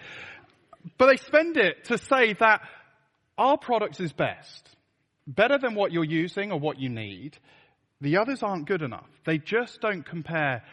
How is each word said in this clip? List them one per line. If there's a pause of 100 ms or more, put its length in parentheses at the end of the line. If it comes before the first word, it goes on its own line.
(1000)
But
they
spend
it
to
say
that (800)
our
product
is
best, (580)
better
than
what
you're
using
or
what
you
need. (640)
The
others
aren't
good
enough. (140)
They
just
don't
compare